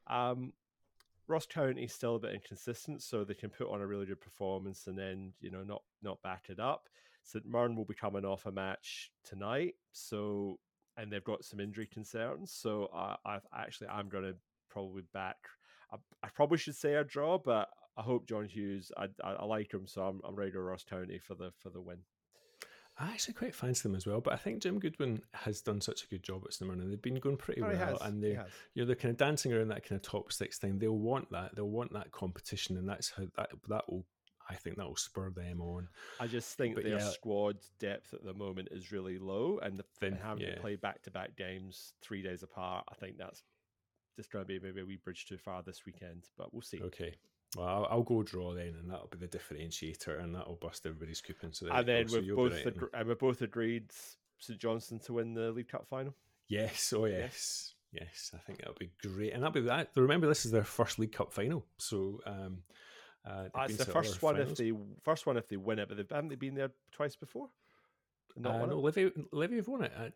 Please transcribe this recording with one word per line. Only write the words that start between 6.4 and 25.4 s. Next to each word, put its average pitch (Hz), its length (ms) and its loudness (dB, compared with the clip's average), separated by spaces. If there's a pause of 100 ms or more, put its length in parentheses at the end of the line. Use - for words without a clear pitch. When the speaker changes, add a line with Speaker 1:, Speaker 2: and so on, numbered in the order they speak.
Speaker 1:
it 92 120 -8
up. 139 260 0 (360)
St - 220 -8
Mirren 117 300 4
will 110 80 0
be 104 100 -6
coming 98 300 -2
off 98 220 0
a 101 80 -4
match - 580 -4 (140)
tonight, 120 500 -2 (160)
so, 104 680 -2 (340)
and 107 160 -8
they've 101 140 -4
got - 180 -2
some - 160 -10
injury 104 280 -4
concerns. 120 680 -4
So 104 400 0
I, 92 320 -2
I 101 140 -4 (140)
actually, - 360 -8
I'm 101 180 -4
gonna 95 280 -4 (340)
probably 95 320 -6 (100)
back, - 380 -6 (420)
I, 104 60 -10 (260)
I 110 60 -4
probably 147 300 6
should 147 180 -4
say 147 160 4
a 147 100 6
draw, 147 340 2
but 113 320 4 (280)
I 110 60 -4
hope 120 260 2
John 107 180 0
Hughes, 98 480 -4
I, 98 140 -2 (120)
I, 98 120 -2
I 98 100 -4
like 107 300 0
him, 95 120 -4
so 95 180 -4
I'm, 95 200 0
I'm 95 120 -6
ready 98 180 0
to 92 80 -2
Ross 92 240 -4
County 92 340 -6
for 95 160 -12
the, 90 220 -8
for 95 120 -12
the 90 120 -10
win. 90 160 -10 (1040)
Speaker 2:
I 156 120 -2
actually 226 240 -2
quite 247 180 -2
fancy 127 300 2
them 101 120 4
as 95 120 0
well, 107 140 2
but - 120 4
I - 40 0
think 214 260 -2
Jim 196 160 2
Goodwin 143 420 0 (100)
has - 300 -2